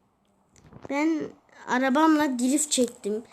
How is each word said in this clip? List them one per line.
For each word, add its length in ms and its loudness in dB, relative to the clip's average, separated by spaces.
Ben 320 0
arabamla 720 2
drift 320 0
çektim. 600 -2